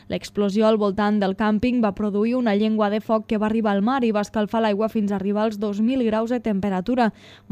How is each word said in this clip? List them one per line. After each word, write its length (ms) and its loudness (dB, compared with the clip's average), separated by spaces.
L'explosió 560 0
al 160 4
voltant 400 0
del 160 -2
càmping 400 0
va 160 0
produir 400 0
una 220 2
llengua 340 2
de 80 -2
foc 320 -2
que 80 0
va 80 0
arribar 240 0
al 160 2
mar 160 0
i 80 2
va 160 0
escalfar 400 -2
l'aigua 240 0
fins 220 -2
a 100 -2
arribar 240 0
als 160 -4
dos 180 -2
mil 220 2
graus 320 0
de 80 -2
temperatura. 600 0